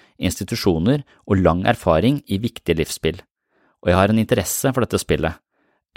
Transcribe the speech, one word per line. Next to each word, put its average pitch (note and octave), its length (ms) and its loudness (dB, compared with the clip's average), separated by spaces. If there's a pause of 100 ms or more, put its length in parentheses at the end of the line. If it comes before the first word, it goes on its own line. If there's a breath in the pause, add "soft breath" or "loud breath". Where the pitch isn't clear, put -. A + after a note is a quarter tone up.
(220 soft breath)
institusjoner G2 840 0 (220 soft breath)
og F#2+ 160 2
lang F2 240 2
erfaring A2 600 2
i G2 100 -2
viktige F#2+ 400 -4
livsspill, D#2+ 440 -4 (600)
og - 80 -4
jeg F2+ 60 4
har G2 140 4
en A2 100 2
interesse A2+ 540 -2
for B2+ 80 -2
dette G2+ 200 -2
spillet, D#2+ 380 -2 (580)